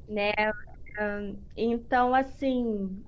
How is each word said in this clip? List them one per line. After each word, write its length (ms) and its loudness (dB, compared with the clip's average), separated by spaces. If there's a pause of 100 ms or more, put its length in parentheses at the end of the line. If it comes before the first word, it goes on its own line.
Né? 240 2 (680)
Ahn, 360 -2 (200)
então, 580 2
assim, 960 0